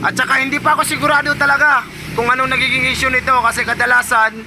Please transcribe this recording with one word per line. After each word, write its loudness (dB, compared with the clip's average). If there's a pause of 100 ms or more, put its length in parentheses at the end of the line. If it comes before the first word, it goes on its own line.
At -2
saka 0
hindi -2
pa 2
ako 0
sigurado 0
talaga 2 (320)
kung 0
anong 0
nagiging 0
issue -2
nito 0
kasi 0
kadalasan 0